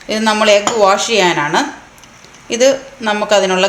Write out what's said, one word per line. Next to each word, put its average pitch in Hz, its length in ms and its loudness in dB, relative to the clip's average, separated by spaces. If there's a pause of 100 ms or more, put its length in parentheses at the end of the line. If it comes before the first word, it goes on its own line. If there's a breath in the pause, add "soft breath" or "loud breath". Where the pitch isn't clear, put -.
(120)
ഇത് 214 180 -4
നമ്മൾ 214 180 0 (100)
എഗ്ഗ് 208 260 -2
വാഷ് 208 280 2
ചെയ്യാനാണ്. 175 500 0 (920)
ഇത് 254 140 2 (400)
നമുക്കതിനുള്ള 196 600 0